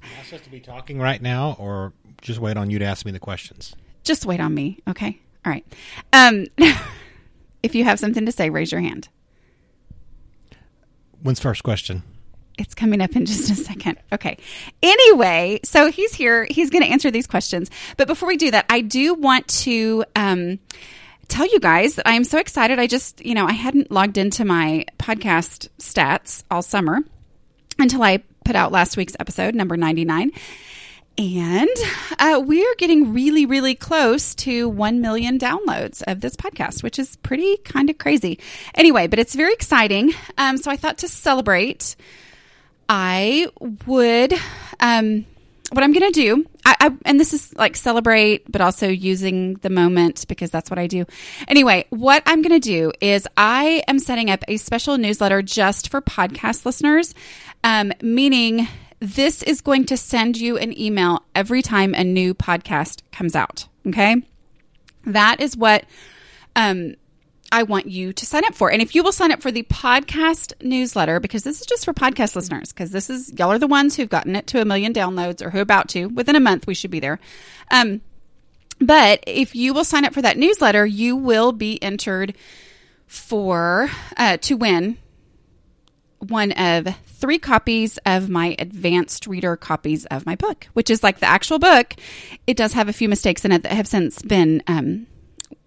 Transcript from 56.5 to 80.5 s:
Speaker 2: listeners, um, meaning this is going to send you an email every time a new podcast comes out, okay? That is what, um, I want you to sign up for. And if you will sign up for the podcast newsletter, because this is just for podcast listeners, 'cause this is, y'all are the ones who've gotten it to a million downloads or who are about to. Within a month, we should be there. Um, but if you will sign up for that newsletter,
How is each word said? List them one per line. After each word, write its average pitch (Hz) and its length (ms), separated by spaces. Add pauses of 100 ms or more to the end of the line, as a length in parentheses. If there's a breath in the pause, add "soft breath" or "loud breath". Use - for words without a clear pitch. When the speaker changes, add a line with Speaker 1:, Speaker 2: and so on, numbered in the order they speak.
Speaker 2:
listeners, 302 500 (480 loud breath)
um, 214 380
meaning 233 680 (320 loud breath)
this 269 440
is 294 180
going 262 240
to 262 120
send 233 400
you 233 200
an - 220
email 190 440 (100)
every 220 280
time 196 320
a 180 100
new 185 300
podcast 170 680 (100)
comes 170 240
out, - 320 (200)
okay? 214 340 (840)
That 214 360
is 262 160
what, 220 280 (720 soft breath)
um, 190 400 (560)
I 226 120
want 202 240
you 185 260
to - 120
sign 311 200
up 370 100
for. - 160
And 220 100
if 226 140
you 339 80
will 381 80
sign 349 200
up - 100
for 254 100
the 233 120
podcast 294 1000
newsletter, 240 580
because 208 240
this 294 180
is - 60
just 480 180
for 330 80
podcast 262 420
listeners, 175 360
'cause 180 200
this 190 180
is, 254 280
y'all 180 140
are 220 80
the 294 80
ones 285 280
who've 247 140
gotten 185 260
it 208 120
to 247 140
a 220 40
million 208 280
downloads 180 480
or 170 100
who 190 80
are - 20
about 202 280
to. 180 180
Within 240 280
a 302 60
month, 208 240
we 190 80
should - 180
be 156 80
there. 143 200 (520 loud breath)
Um, 220 300 (800)
but 294 480
if - 260
you 254 200
will 294 100
sign 285 200
up - 100
for 285 80
that 233 160
newsletter, 233 480